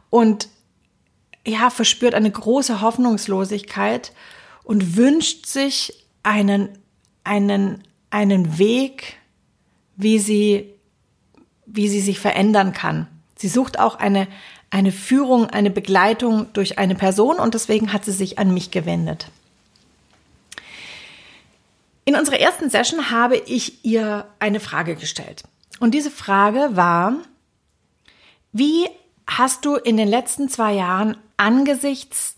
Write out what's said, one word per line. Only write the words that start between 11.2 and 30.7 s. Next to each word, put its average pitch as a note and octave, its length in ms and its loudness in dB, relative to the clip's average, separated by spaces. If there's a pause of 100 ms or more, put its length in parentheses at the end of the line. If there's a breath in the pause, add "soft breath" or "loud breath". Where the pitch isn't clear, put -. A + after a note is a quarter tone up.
wie G#3 220 -2
sie G3+ 120 0
sich G3 180 -2
verändern G3 540 2
kann. D#3+ 340 -6 (280)
Sie G3 140 -6
sucht B3 280 0
auch A3 180 2
eine, G3 320 0 (440 loud breath)
eine G3 200 2
Führung, B3+ 560 2
eine G3+ 220 0
Begleitung G#3+ 840 2
durch G3 260 -4
eine F#3 160 0
Person G3+ 400 2
und A3+ 180 0
deswegen A3 400 -2
hat G3+ 120 -4
sie G3 80 -4
sich F#3+ 260 -4
an F#3+ 120 4
mich F3+ 200 -4
gewendet. E3 580 -4 (2750 loud breath)
In C#4+ 100 2
unserer C#4 240 0
ersten E4 320 0
Session A#3+ 400 -2
habe A#3+ 260 2
ich - 480 -6
ihr G#3+ 400 -2 (140)
eine G#3 200 0
Frage D#3+ 360 -6
gestellt. - 480 -12 (360)
Und A#3 140 4
diese D4 160 0
Frage G#3+ 640 2
war: F3 420 2 (1400 soft breath)
„Wie D#4 360 0 (400)
hast - 360 -2
du D4 120 0
in A#3 200 0
den A3 120 2
letzten B3 420 -2
zwei A3 240 -2